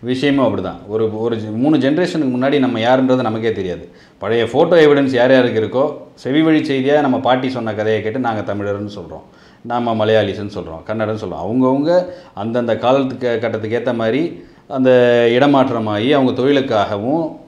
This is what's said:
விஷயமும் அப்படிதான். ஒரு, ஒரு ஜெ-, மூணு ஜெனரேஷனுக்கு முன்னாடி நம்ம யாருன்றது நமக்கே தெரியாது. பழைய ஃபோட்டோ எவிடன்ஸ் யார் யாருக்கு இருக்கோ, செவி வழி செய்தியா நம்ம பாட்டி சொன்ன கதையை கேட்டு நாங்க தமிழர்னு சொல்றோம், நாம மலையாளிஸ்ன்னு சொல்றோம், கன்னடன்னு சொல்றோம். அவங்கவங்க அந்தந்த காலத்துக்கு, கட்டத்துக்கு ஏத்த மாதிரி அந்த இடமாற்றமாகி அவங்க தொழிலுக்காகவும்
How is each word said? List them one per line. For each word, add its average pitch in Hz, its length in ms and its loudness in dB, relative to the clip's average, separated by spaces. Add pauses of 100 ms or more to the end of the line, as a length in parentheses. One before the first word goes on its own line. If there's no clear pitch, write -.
விஷயமும் 131 460 0
அப்படிதான். 95 300 -4 (120)
ஒரு, 107 320 -2
ஒரு 117 160 -2
ஜெ-, 107 180 -8
மூணு 143 220 2
ஜெனரேஷனுக்கு 151 600 0
முன்னாடி 139 220 0
நம்ம 120 200 0
யாருன்றது 127 440 2
நமக்கே 113 300 -2
தெரியாது. 90 360 -6 (300)
பழைய 113 260 0
ஃபோட்டோ 165 260 2
எவிடன்ஸ் 143 400 6
யார் 127 220 4
யாருக்கு 120 280 4
இருக்கோ, 120 340 -2 (200)
செவி 143 280 -2
வழி 156 180 4
செய்தியா 139 400 2
நம்ம 131 200 0
பாட்டி 131 300 0
சொன்ன 113 240 -6
கதையை 107 280 0
கேட்டு 110 160 -4
நாங்க 110 360 -4
தமிழர்னு 101 400 -6
சொல்றோம், 80 280 -14 (400)
நாம 120 320 -2
மலையாளிஸ்ன்னு 104 600 0
சொல்றோம், 82 320 -12
கன்னடன்னு 110 380 -4
சொல்றோம். 82 200 -8
அவங்கவங்க 135 600 2 (300)
அந்தந்த 113 420 -2
காலத்துக்கு, 123 640 0
கட்டத்துக்கு 110 400 -4
ஏத்த 123 160 -4
மாதிரி 117 500 -4 (240)
அந்த 131 220 2 (400)
இடமாற்றமாகி 120 800 2
அவங்க 127 300 0
தொழிலுக்காகவும் 131 960 -2 (120)